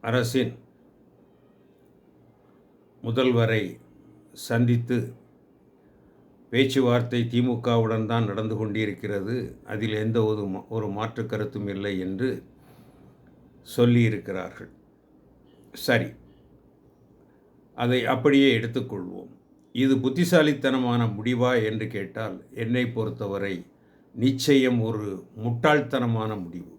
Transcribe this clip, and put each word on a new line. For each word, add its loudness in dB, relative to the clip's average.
அரசின் 0
முதல்வரை 2
சந்தித்து 2
பேச்சுவார்த்தை 2
தி 0
மு 0
கவுடன் 0
தான் 0
நடந்து -4
கொண்டிருக்கிறது, -4
அதில் -4
எந்த 0
ஒரு 0
மா-, -8
ஒரு -6
மாற்று -6
கருத்தும் -6
இல்லை -4
என்று -4
சொல்லியிருக்கிறார்கள். 0
சரி, 0
அதை 0
அப்படியே 6
எடுத்துக்கொள்வோம். -4
இது 4
புத்திசாலித்தனமான 2
முடிவா 0
என்று -4
கேட்டால், -8
என்னை 0
பொறுத்தவரை -4
நிச்சயம் 4
ஒரு -4
முட்டாள்தனமான 0
முடிவு. -12